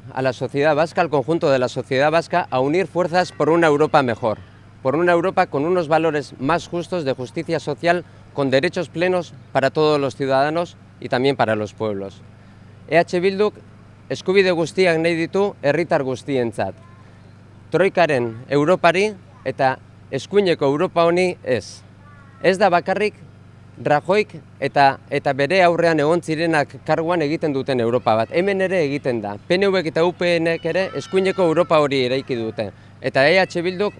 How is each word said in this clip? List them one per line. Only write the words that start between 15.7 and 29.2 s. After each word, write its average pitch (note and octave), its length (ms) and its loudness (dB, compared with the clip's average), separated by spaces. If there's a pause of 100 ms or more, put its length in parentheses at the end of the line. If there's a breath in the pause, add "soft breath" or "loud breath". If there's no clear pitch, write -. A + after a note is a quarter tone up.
guztientzat. A#2+ 720 -4 (960 loud breath)
Troikaren D3 800 0
Europari E3+ 640 2 (320)
eta C3 320 0 (340)
eskuineko D#3+ 560 0
Europa E3+ 400 0
honi F3+ 240 2 (100)
ez. - 380 -4 (640)
Ez F#3 160 2
da G3 120 4
bakarrik F#3+ 440 -2 (680)
Rajoyk E3 520 0 (260)
eta, C#3 380 2 (120)
eta C#3+ 220 -2
bere C#3+ 320 2
aurrean E3 360 2
egon D#3+ 200 2
zirenak D#3+ 540 -2 (100)
karguan D#3+ 400 0
egiten D3+ 320 -2
duten C3 240 -2
Europa A#2 340 2
bat. A2 160 0
Hemen F#3+ 300 0
ere F#3 240 0
egiten C3+ 400 -4